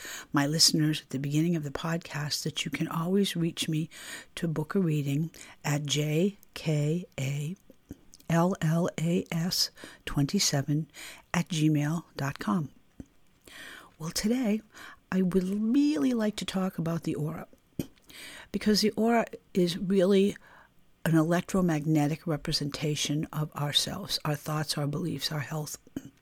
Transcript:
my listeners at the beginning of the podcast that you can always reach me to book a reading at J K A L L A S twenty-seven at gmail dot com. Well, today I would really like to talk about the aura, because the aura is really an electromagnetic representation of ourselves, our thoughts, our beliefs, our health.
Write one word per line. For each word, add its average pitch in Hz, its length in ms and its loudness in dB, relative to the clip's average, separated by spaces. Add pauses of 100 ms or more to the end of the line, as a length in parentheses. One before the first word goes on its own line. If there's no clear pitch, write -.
(320)
my 143 160 2
listeners 156 540 2
at - 80 -20
the 131 100 -6
beginning 151 380 2
of 151 80 -4
the 139 60 -8
podcast 156 720 -4
that - 200 -4
you - 80 -6
can - 160 -4
always 185 480 0
reach 170 320 -2
me 160 220 -2 (460)
to 170 120 -4
book 156 280 -4
a 202 40 4
reading 151 500 2 (360)
at 151 200 0
J 151 520 0 (160)
K 156 520 0 (140)
A 143 380 -4 (720)
L 170 320 4
L 170 260 2 (100)
A 170 320 0
S 170 400 -2 (360)
twenty-seven 147 840 0 (460)
at 170 160 0
gmail 156 540 2 (120)
dot 139 240 -4
com. 185 300 -2 (1300)
Well, 160 120 -8
today 220 500 0 (500)
I 190 100 2
would 190 400 2
really 277 520 4
like 214 240 0
to 190 80 -6
talk 190 320 -2
about 165 260 -2
the 160 120 -2
aura, 151 300 -6 (1080)
because 214 260 2
the 214 120 4
aura 226 340 2 (280)
is 180 240 2
really 196 600 4 (680)
an 160 120 6
electromagnetic 160 1080 2
representation 147 1080 -2
of 151 240 -2
ourselves, - 680 -2
our 151 120 0
thoughts, 151 420 -4
our 143 100 -2
beliefs, 156 460 -4
our 147 80 -2
health. 151 360 -6 (440)